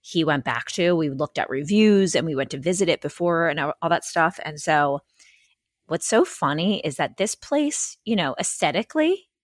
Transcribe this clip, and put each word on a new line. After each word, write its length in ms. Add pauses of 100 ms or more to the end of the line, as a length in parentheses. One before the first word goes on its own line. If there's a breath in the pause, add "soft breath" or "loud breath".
he 220
went 220
back 280
to. 220
We 140
looked 300
at 100
reviews 640
and 120
we 80
went 160
to 80
visit 300
it 120
before 480
and 100
all, 220
all 80
that 160
stuff. 380
And 180
so 380 (880 soft breath)
what's 200
so 180
funny 560
is 160
that 200
this 180
place, 720
you 100
know, 240
aesthetically, 880 (140)